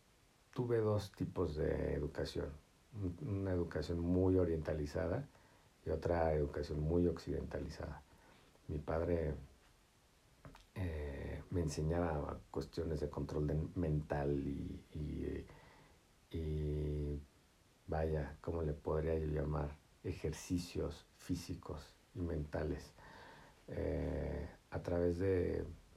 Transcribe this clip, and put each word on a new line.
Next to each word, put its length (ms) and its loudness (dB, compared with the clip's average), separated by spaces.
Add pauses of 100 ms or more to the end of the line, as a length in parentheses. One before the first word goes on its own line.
(520)
tuve 280 2
dos 320 2
tipos 440 0
de 380 2
educación. 560 -2 (440)
Un-, 460 -2
una 120 0
educación 480 0
muy 380 6
orientalizada 920 2 (580)
y 60 0
otra 420 4
educación 480 0
muy 260 6
occidentalizada. 920 -4 (680)
Mi 120 -2
padre, 560 2 (1400)
eh, 760 -4
me 100 2
enseñaba 800 0 (120)
cuestiones 480 -2
de 100 0
control 380 0
de, 80 2 (200)
mental 560 2
y, 600 -2
y, 540 -4 (920)
y, 840 0 (640)
vaya, 540 0
¿cómo 220 -2
le 100 2
podría 440 2
yo 100 0
llamar? 480 0 (280)
Ejercicios 1040 -4 (120)
físicos 800 -6 (200)
y 60 -4
mentales, 720 -2 (720)
eh, 800 -2 (240)
a 100 -4
través 380 2
de, 460 2 (320)